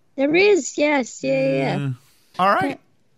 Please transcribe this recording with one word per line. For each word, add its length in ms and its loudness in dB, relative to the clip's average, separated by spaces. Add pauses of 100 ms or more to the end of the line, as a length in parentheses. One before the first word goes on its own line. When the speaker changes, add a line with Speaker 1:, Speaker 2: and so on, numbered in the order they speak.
(160)
Speaker 1:
There 200 0
is, 420 2
yes, 460 -2
yeah, 160 -2
yeah, 380 -2
yeah. 80 -4
Speaker 2:
Uh, 60 -4 (500)
all 140 4
right. 240 -2 (380)